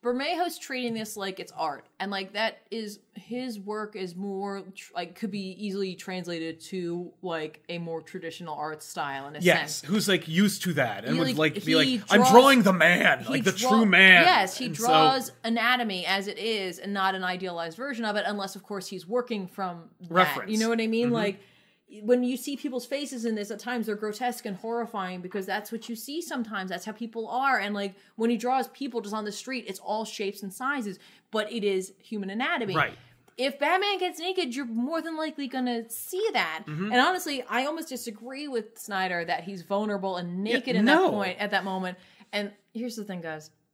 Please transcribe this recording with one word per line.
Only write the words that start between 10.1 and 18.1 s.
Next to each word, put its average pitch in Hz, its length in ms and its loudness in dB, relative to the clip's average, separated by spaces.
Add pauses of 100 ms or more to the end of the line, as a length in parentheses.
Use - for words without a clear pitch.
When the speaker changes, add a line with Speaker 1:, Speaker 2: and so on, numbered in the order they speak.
Speaker 2:
used 185 360 2
to 180 100 -2
that 113 320 0
and 139 80 -2
Speaker 1:
He, - 60 2
Speaker 2:
would, - 100 2
Speaker 1:
like, - 80 -2
Speaker 2:
like, 156 160 4
be 202 180 -2
Speaker 1:
he 160 60 4
Speaker 2:
like, 262 240 4 (100)
"I'm 208 80 10
Speaker 1:
draws, 254 140 8
Speaker 2:
drawing 254 300 12
the 190 100 8
man, 165 500 6
Speaker 1:
he - 60 -8
Speaker 2:
like, 269 160 0
the 190 80 4
Speaker 1:
draw-, 226 160 0
Speaker 2:
true 226 160 6
man." 185 400 10
Speaker 1:
yes, 190 320 6
he 254 80 -6
Speaker 2:
And 160 120 -6
so 233 100 0
Speaker 1:
draws 254 440 6 (140)
anatomy 226 600 2
as 190 220 0
it 185 100 -8
is 190 420 -4
and 202 140 -6
not 190 220 2
an 190 80 -4
idealized 180 540 -6
version 240 260 -6
of 208 140 -2